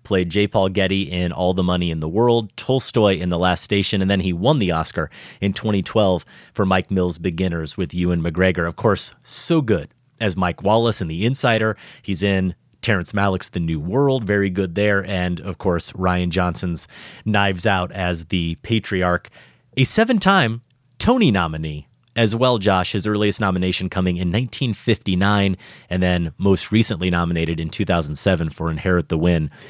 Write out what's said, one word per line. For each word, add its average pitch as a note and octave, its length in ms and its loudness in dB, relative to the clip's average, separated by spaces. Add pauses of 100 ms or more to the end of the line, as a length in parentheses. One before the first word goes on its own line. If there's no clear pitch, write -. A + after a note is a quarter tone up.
played F#2 260 0
J. G2+ 180 2
Paul F#2+ 220 2
Getty G2 340 0
in F2 300 -2
All F2+ 200 0
the F#2 100 0
Money F2 280 0
in D#2+ 80 -4
the D#2 80 -4
World, A2+ 480 0
Tolstoy A2 600 2
in F2 120 -2
The F2 80 0
Last F2 260 2
Station, G2+ 380 0
and F#2+ 80 2
then G2 120 2
he F#2 100 0
won A#2 280 2
the F2+ 120 2
Oscar D#2+ 380 -2 (320)
in G2 100 0
twenty G2+ 300 0
twelve F#2+ 420 2 (300)
for G2+ 120 0
Mike F#2 240 2
Mills' F2+ 280 0
Beginners E2+ 580 -4
with F2 180 -4
Ewan F2 300 0
McGregor. E2+ 420 2
Of E2 120 -6
course, - 360 0 (100)
so - 380 -2
good G2 280 0 (320)
as F#2 160 0
Mike F2+ 260 -2
Wallace A2 380 2
in E2 80 -4
The E2+ 160 -2
Insider. A2+ 500 0 (280)
He's F#2+ 200 -4
in F#2+ 320 0 (260)
Terrence F#2+ 300 -2
Malick's G2 380 0
The F#2 100 -6
New E2 220 -2
World, C3 420 0
very G2 260 0
good F2+ 260 -2
there. G2+ 280 2
And, F2+ 380 -2
of F#2 160 -8
course, E2+ 340 -2
Rian F2+ 380 0
Johnson's F2 580 -2 (380)
Knives G2+ 400 0
Out F#2 260 0
as F2+ 340 -4
the E2 360 -2
patriarch. F#2 680 -2 (460)
A C3+ 80 2
seven-time F#3+ 800 2 (380)
Tony A3+ 320 4
nominee D#2 520 -2 (320)
as A2+ 200 2
well, B2 220 2
Josh, F#2+ 360 2
his G#2 120 -2
earliest G#2 340 0
nomination F#2 500 0
coming F#2 280 0
in F2 140 -2
nineteen A#2+ 420 -2
fifty-nine, G2 840 0 (320)
and F2+ 140 -2
then F2 380 0
most F#2+ 320 2
recently F#2 400 0
nominated E2 480 0
in D#2+ 100 -6
two - 160 -4
thousand D#2 300 0
seven E2 340 0
for E2 220 -4
Inherit F2 380 0
the D#2+ 100 0
Wind D#2+ 320 2 (180)